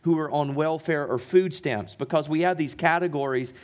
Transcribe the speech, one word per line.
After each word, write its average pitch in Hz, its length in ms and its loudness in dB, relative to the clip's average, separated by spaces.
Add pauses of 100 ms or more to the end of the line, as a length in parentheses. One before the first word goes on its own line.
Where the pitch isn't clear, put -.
who 165 160 4
are 151 120 -4
on 139 240 0
welfare 156 500 0
or 123 140 -2
food 185 340 4
stamps 107 420 -4
because 143 340 -2
we 156 120 0
have 180 160 0
these 147 180 -4
categories 147 800 0 (100)